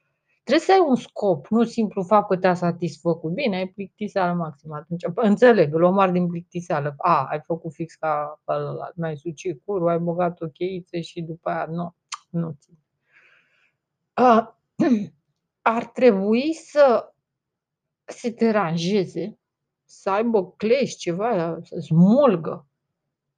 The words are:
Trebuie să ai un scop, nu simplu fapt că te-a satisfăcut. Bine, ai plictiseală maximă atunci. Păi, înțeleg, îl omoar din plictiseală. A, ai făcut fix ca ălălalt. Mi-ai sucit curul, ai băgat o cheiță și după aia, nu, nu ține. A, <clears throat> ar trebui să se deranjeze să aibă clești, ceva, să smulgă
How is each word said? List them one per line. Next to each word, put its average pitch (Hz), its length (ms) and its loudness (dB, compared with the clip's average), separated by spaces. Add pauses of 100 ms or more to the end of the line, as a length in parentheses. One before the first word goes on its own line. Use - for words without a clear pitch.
(440)
Trebuie 311 220 0
să 370 60 4
ai 370 160 6
un 254 80 2
scop, 185 520 -2
nu 233 160 2
simplu 214 400 -4
fapt 208 240 2
că 190 100 0
te-a 185 160 2
satisfăcut. 170 800 -4
Bine, 220 220 -2
ai 190 120 -4
plictiseală 190 680 -4
maximă 156 420 -8
atunci. 170 380 -8
Păi, 226 140 0
înțeleg, 202 460 6
îl 165 100 2
omoar 185 260 4
din 180 180 0
plictiseală. 170 680 -6
A, 160 280 0
ai 151 200 -6
făcut 170 280 -8
fix - 220 -12
ca 151 520 -6
ălălalt. 143 480 -6
Mi-ai 160 220 -6
sucit 170 480 -10
curul, 175 240 -2
ai 170 100 0
băgat 175 420 -4
o 165 60 -8
cheiță 175 520 -8
și 165 220 -12
după 165 280 -10
aia, 165 160 -6
nu, 170 300 -8 (340)
nu 165 300 -6
ține. - 180 -20 (1400)
A, 233 420 4 (260)
<clears throat> - 960 -2
ar 233 100 -4
trebui 226 680 2
să 277 600 2 (880)
se - 260 -8
deranjeze 190 1080 -2 (640)
să - 100 -6
aibă 208 420 0
clești, 233 460 0
ceva, 170 680 -4
să - 160 -12
smulgă 175 880 4 (720)